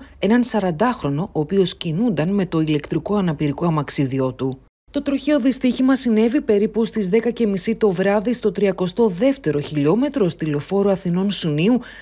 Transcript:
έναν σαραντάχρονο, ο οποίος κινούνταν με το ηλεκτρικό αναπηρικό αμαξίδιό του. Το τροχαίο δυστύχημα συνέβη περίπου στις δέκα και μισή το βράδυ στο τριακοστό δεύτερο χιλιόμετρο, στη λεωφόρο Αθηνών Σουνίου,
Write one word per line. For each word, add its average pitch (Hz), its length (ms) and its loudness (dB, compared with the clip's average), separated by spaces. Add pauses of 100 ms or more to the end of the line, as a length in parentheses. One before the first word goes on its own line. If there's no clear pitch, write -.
(200)
έναν 233 240 4
σαραντάχρονο, 185 880 0
ο - 80 -4
οποίος 180 360 0
κινούνταν 175 580 -2
με 196 120 0
το 175 140 -2
ηλεκτρικό 156 560 -2
αναπηρικό 156 500 -2
αμαξίδιό 135 680 0
του. 131 260 -6 (320)
Το 294 100 -4
τροχαίο 285 380 0
δυστύχημα 254 560 2
συνέβη 233 460 2
περίπου 214 440 2
στις 214 240 -2
δέκα 226 200 2
και 233 180 0
μισή 202 280 0
το 214 160 2
βράδυ 196 420 0
στο 208 180 -2
τριακοστό 190 560 0
δεύτερο 185 520 0
χιλιόμετρο, 180 680 0
στη 160 160 -6
λεωφόρο 190 460 0
Αθηνών 185 400 -2
Σουνίου, 175 480 0 (220)